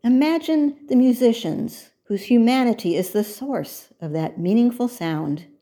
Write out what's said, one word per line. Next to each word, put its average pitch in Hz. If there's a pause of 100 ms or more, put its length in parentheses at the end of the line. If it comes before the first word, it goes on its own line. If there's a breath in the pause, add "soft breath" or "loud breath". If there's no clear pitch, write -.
imagine 302 (100)
the 262
musicians 240 (160)
whose 202
humanity 233
is 180
the 214
source 247 (100)
of 151
that 160
meaningful 240
sound. 156 (140)